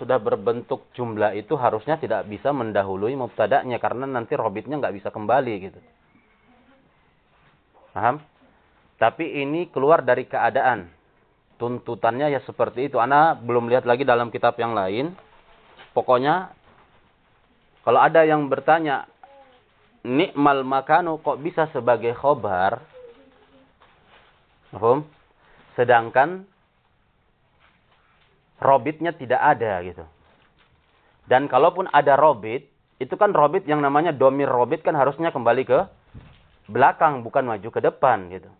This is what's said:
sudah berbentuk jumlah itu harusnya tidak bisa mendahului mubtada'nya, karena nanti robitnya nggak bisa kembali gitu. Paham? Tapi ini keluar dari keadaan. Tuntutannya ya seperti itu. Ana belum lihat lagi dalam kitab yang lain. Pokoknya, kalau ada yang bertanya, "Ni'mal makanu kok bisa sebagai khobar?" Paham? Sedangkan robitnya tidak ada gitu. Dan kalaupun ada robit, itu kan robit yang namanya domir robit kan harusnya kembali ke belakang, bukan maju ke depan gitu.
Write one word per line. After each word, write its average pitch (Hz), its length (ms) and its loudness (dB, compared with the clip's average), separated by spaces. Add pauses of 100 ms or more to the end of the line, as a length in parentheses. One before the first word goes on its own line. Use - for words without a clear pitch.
sudah 123 160 0
berbentuk 117 800 -4
jumlah 107 400 -2
itu 107 160 -8
harusnya 131 480 -2
tidak 104 240 -4
bisa 107 240 -6
mendahului 104 640 -2
mubtada'nya, 120 640 -2
karena 117 320 -4
nanti 123 240 -6
robitnya 113 480 -6
nggak 101 160 -4
bisa 98 160 -10
kembali 113 400 -2 (160)
gitu. - 100 -20 (2250)
Paham? 127 320 -2 (720)
Tapi 143 480 -2
ini 160 240 -6
keluar 147 320 4
dari 127 240 0
keadaan. 113 640 -2 (720)
Tuntutannya 120 720 -4
ya 127 160 -4
seperti 117 400 -4
itu. 127 80 -4
Ana 143 400 4
belum 117 320 -2
lihat 120 160 2
lagi 123 160 2
dalam 120 320 0
kitab 120 240 0
yang 117 160 -4
lain. 110 400 -4 (800)
Pokoknya, 139 560 0 (1400)
kalau 123 160 4
ada 156 240 6
yang 151 240 2
bertanya, 147 560 -2 (960)
"Ni'mal 139 640 0
makanu 156 560 0
kok 139 180 -4
bisa 156 300 -4
sebagai 120 480 0
khobar?" 104 640 0 (1900)
Paham? 120 320 2 (760)
Sedangkan 123 640 2 (2250)
robitnya 151 560 0
tidak 127 240 -4
ada 110 480 0
gitu. 82 160 -14 (1200)
Dan 135 240 2
kalaupun 165 480 2
ada 139 240 6
robit, 127 480 0 (320)
itu 131 160 -8
kan 208 160 2
robit 160 320 2
yang 147 160 0
namanya 147 320 0
domir 135 400 2
robit 123 320 -2
kan 175 160 -2
harusnya 151 320 0
kembali 123 320 0
ke 131 160 2 (880)
belakang, 139 560 2
bukan 127 240 -2
maju 110 240 -6
ke 120 80 -6
depan 117 480 0
gitu. 92 320 -16